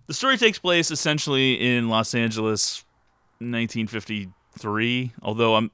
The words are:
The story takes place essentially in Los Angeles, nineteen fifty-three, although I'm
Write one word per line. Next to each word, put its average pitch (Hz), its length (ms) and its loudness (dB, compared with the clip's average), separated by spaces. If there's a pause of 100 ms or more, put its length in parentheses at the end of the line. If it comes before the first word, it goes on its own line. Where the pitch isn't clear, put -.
The 151 80 -8
story 262 220 2
takes 220 220 2
place 175 320 2
essentially 143 640 0
in 120 340 0
Los 113 260 0
Angeles, 110 680 -2 (560)
nineteen 117 460 -4
fifty-three, 110 1300 -4 (100)
although 113 320 2
I'm 110 200 2